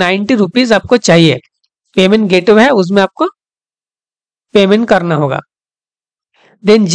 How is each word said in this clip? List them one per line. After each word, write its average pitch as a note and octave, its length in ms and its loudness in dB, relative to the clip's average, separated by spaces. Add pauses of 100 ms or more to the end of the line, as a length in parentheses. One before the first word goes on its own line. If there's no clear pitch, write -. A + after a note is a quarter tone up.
ninety G3+ 400 -2
rupees A3+ 320 -2
आपको G#3 240 -2
चाहिए, E3 420 2 (560)
पेमेंट G3+ 340 0
गेटवे F#3 340 2
है C4+ 60 2
उसमें G3 320 0
आपको A#3+ 260 -4 (1300)
पेमेंट G#3 360 0
करना F3 260 0
होगा। C#3+ 240 -4 (1200)
Then G#3 320 2